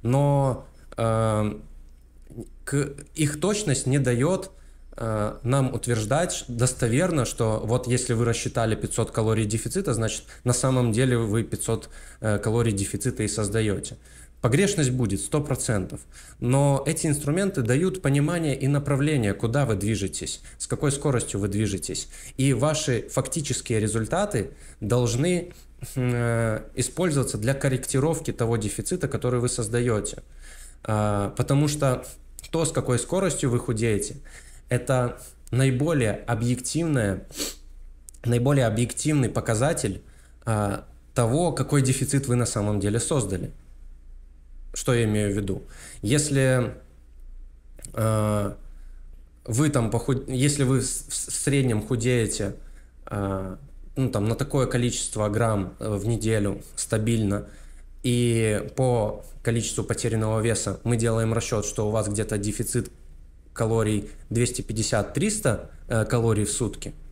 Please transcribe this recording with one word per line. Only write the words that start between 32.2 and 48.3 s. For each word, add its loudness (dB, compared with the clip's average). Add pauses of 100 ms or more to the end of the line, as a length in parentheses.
то, 2
с 0
какой 0
скоростью 0
вы 2
худеете, 0 (540)
это 0 (320)
наиболее 2 (140)
объективное, 0 (960)
наиболее 4
объективный 2
показатель, 0 (440)
а, 0 (280)
того, 4
какой 2
дефицит 2
вы 2
на 4
самом 0
деле 2
создали. -2 (1200)
Что 0
я 4
имею 2
в 0
виду? -2 (400)
Если, 2 (1160)
э, 2 (920)